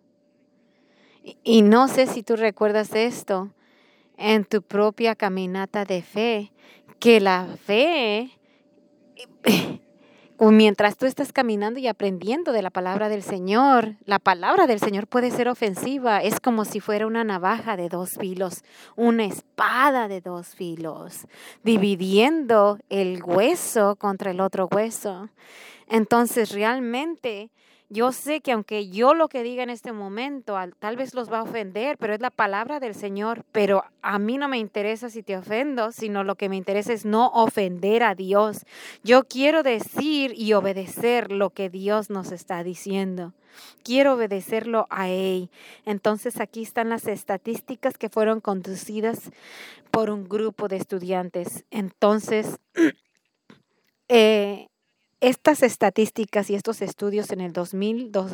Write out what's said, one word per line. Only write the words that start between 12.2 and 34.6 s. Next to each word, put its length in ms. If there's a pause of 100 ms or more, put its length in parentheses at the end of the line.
de 100
la 80
palabra 380
del 160
Señor, 800
la 160
palabra 480
del 100
Señor 300
puede 240
ser 160
ofensiva. 760
Es 160
como 260
si 140
fuera 300
una 160
navaja 520
de 120
dos 320
filos, 420 (320)
una 300
espada 840
de 140
dos 340
filos, 720 (380)
dividiendo 1120 (100)
el 320
hueso 760
contra 340
el 100
otro 300
hueso. 580 (600)
Entonces, 640
realmente, 1000 (380)
yo 220
sé 300
que 100
aunque 380
yo 260
lo 140
que 160
diga 180
en 80
este 220
momento, 640
al-, 180
tal 220
vez 180
los 180
va 60
a 60
ofender, 540
pero 160
es 60
la 100
palabra 500
del 160
Señor. 560
Pero 320 (180)
a 160
mí 200
no 100
me 100
interesa 500